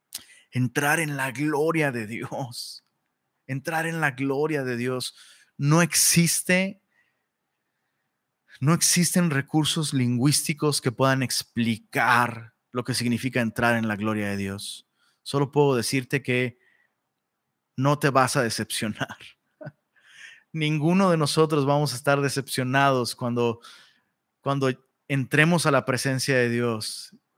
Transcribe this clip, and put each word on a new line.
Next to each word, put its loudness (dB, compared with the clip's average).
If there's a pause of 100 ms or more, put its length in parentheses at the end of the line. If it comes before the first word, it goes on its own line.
(500)
Entrar 0
en -4
la -4
gloria 0
de -6
Dios. -10 (600)
Entrar -6
en -6
la 0
gloria -2
de -4
Dios. -6 (400)
No 4
existe, 2 (1800)
no 4
existen 2
recursos 0
lingüísticos 0
que 0
puedan 2
explicar -2 (160)
lo -4
que -4
significa -2
entrar 0
en -2
la -2
gloria -2
de -4
Dios. -8 (340)
Solo -2
puedo 2
decirte -2
que -2 (1200)
no 2
te 2
vas 4
a 2
decepcionar. -6 (420)
<laughs> -18 (760)
Ninguno 2
de 4
nosotros 2
vamos 2
a -6
estar 2
decepcionados 0
cuando, -2 (800)
cuando 0 (380)
entremos 2
a 2
la 2
presencia -2
de 2
Dios -4 (220)